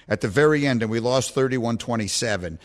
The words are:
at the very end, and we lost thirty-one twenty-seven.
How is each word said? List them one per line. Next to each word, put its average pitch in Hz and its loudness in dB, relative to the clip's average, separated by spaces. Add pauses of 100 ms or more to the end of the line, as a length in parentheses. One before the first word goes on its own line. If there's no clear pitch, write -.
at 107 -2
the 120 0
very 143 4
end, 120 2
and 107 -2
we 113 0
lost 127 0
thirty-one 123 0
twenty-seven. 101 -4